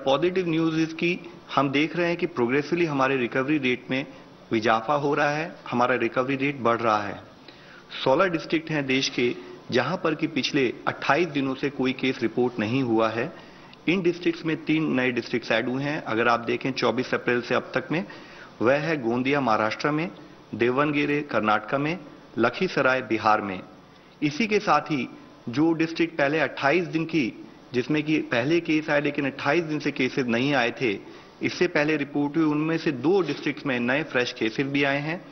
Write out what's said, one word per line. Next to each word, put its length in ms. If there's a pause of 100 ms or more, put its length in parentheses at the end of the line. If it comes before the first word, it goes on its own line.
positive 400
news 400
is 60
कि 380 (240)
हम 140
देख 260
रहे 120
हैं 100
कि 100
progressively 600
हमारे 300
recovery 400
rate 340
में 140 (480)
इजाफा 400
हो 200
रहा 160
है, 260 (140)
हमारा 260
recovery 400
rate 220
बढ़ 200
रहा 260
है। 200 (800)
सोलह 220
district 440
हैं 160
देश 240
के 260 (360)
जहां 260
पर 180
कि 120
पिछले 460 (140)
अट्ठाईस 400
दिनों 280
से 140
कोई 240
case 280
report 380
नहीं 240
हुआ 260
है। 240 (560)
इन 120
districts 440
में 200
तीन 300
नए 160
districts 400
ऐड 180
हुए 140
हैं। 200
अगर 240
आप 120
देखें 320
चौबीस 420
अप्रैल 280
से 140
अब 200
तक 160
में, 140 (560)
वह 140
है 220
गोंदिया 440
महाराष्ट्र 500
में, 200 (440)
देवनगेरे 680
कर्नाटका 560
में, 220 (380)
लखीसराय 640
बिहार 400
में। 200 (640)
इसी 240
के 120
साथ 220
ही 280 (400)
जो 240
डिस्ट्रिक्ट 440
पहले 220
अट्ठाईस 460
दिन 200
की, 400 (280)
जिसमें 300
कि 160
पहले 400
केस 300
आए 120
लेकिन 240
अट्ठाईस 380
दिन 160
से 120
cases 340
नहीं 280
आए 280
थे, 180 (420)
इससे 260
पहले 300
रिपोर्ट 400
हुई, 80
उनमें 320
से 140
दो 300
districts 440
में 140
नए 240
fresh 300
cases 320
भी 180
आए 160
हैं। 320